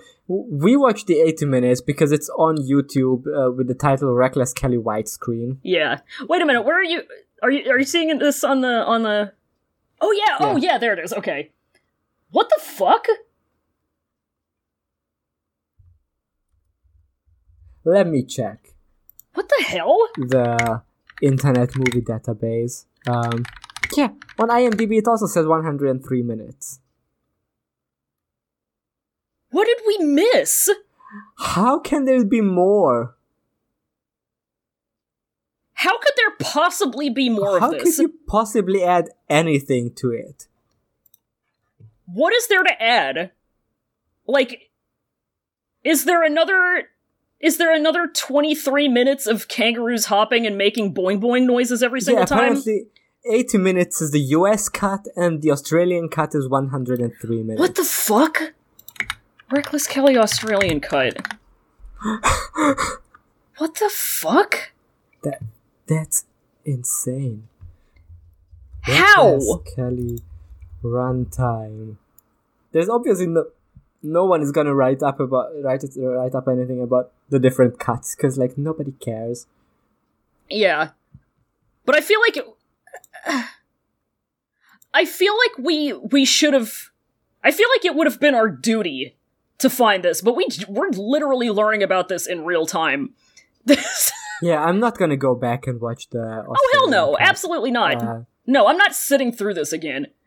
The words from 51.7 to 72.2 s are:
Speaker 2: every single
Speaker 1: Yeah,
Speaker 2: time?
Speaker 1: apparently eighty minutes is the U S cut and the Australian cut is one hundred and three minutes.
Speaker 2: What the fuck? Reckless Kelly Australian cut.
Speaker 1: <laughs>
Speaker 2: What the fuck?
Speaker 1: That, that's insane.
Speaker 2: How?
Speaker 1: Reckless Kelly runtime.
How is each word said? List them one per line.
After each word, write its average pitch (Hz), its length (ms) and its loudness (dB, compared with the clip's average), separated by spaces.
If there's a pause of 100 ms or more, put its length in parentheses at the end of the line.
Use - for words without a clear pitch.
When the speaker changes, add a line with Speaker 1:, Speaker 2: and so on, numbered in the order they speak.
Speaker 2:
every 247 180 -2
single 214 220 2
Speaker 1:
Yeah, 180 40 2
Speaker 2:
time? 190 120 0
Speaker 1:
apparently 233 480 0 (440)
eighty 240 280 2
minutes 180 420 0
is 156 120 -2
the 147 80 2
U 151 260 2
S 208 220 0
cut 196 380 -4 (100)
and 170 260 0
the 156 80 2
Australian 170 580 0
cut 156 260 -4
is 135 140 -2
one 135 200 0
hundred 127 320 -4
and 117 200 -4
three 113 220 -4
minutes. 110 180 -6
Speaker 2:
What 359 140 0
the 339 100 0
fuck? 302 680 0 (960)
Reckless 285 360 -4
Kelly 269 320 2
Australian 202 600 0
cut. 131 360 -2 (840)
Speaker 1:
<laughs> 214 40 -10 (1500)
Speaker 2:
What 320 160 -4
the 415 160 0
fuck? - 800 -2 (540)
Speaker 1:
That, - 160 -8 (480)
that's 156 380 -2 (380)
insane. 123 840 -6 (1300)
Speaker 2:
How? 320 500 6
Speaker 1:
Reckless 143 420 -2
Kelly 123 440 -4 (640)
runtime. 117 1120 -4 (720)